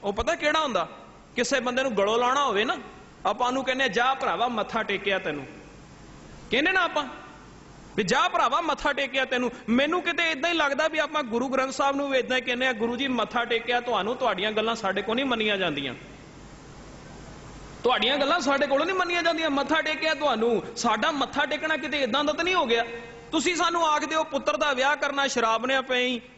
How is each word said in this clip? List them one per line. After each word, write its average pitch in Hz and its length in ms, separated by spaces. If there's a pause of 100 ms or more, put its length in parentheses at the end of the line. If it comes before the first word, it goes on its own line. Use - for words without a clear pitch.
ਉਹ 202 100
ਪਤਾ 311 220
ਕਿਹੜਾ 320 240
ਹੁੰਦਾ? 220 280 (480)
ਕਿਸੇ 240 240
ਬੰਦੇ 247 240
ਨੂੰ 247 140
ਗਲੋਂ 208 200
ਲਾਉਣਾ 254 280
ਹੋਵੇ 214 200
ਨਾ, 320 120 (480)
ਆਪਾਂ 233 220
ਉਹਨੂੰ 262 160
ਕਹਿੰਦੇ 254 200
ਆ, 269 40
"ਜਾ 240 260
ਭਰਾਵਾ, 233 340
ਮੱਥਾ 220 360
ਟੇਕਿਆ 196 360
ਤੈਨੂੰ", 151 260 (1040)
ਕਹਿੰਦੇ 294 200
ਨਾ 370 120
ਆਪਾਂ 302 220 (880)
ਵੀ 214 80
"ਜਾ 262 240
ਭਰਾਵਾ, 320 340
ਮੱਥਾ 302 320
ਟੇਕਿਆ 269 320
ਤੈਨੂੰ।" 247 260 (180)
ਮੈਨੂੰ 294 320
ਕਿਤੇ 339 300
ਇਦਾਂ 311 180
ਹੀ 339 60
ਲੱਗਦਾ 294 320
ਵੀ 320 100
ਆਪਾਂ 302 260
ਗੁਰੂ 233 240
ਗ੍ਰੰਥ 262 260
ਸਾਹਿਬ 277 220
ਨੂੰ 277 140
ਵੀ 269 80
ਇਦਾਂ 254 200
ਹੀ 254 40
ਕਹਿੰਦੇ 247 260
ਆ, 254 60
"ਗੁਰੂ 233 220
ਜੀ, 269 120
ਮੱਥਾ 240 380
ਟੇਕਿਆ 233 340
ਤੁਹਾਨੂੰ, 226 360
ਤੁਹਾਡੀਆਂ 214 360
ਗੱਲਾਂ 220 240
ਸਾਡੇ 208 260
ਕੋਲ 220 140
ਨਹੀਂ 269 100
ਮੰਨੀਆਂ 220 320
ਜਾਂਦੀਆਂ, 143 380 (1900)
ਤੁਹਾਡੀਆਂ 240 340
ਗੱਲਾਂ 285 220
ਸਾਡੇ 277 280
ਕੋਲੋਂ 277 180
ਨਹੀਂ 381 100
ਮੰਨੀਆਂ 349 280
ਜਾਂਦੀਆਂ, 320 260
ਮੱਥਾ 285 320
ਟੇਕਿਆ 311 320
ਤੁਹਾਨੂੰ।" 240 500 (120)
ਸਾਡਾ 233 360
ਮੱਥਾ 277 340
ਟੇਕਣਾ 311 320
ਕਿਤੇ 294 260
ਇਦਾਂ 262 200
ਦਾ 294 100
ਤਾਂ 330 100
ਨਹੀਂ 370 120
ਹੋ 330 100
ਗਿਆ? 233 200 (460)
ਤੁਸੀਂ 320 240
ਸਾਨੂੰ 339 320
ਆਖਦੇ 302 280
ਹੋ, 311 80
"ਪੁੱਤਰ 302 340
ਦਾ 294 160
ਵਿਆਹ 269 220
ਕਰਨਾ 277 320
ਸ਼ਰਾਬ 226 380
ਨੇ 262 160
ਪਿਆਈ" 247 400 (160)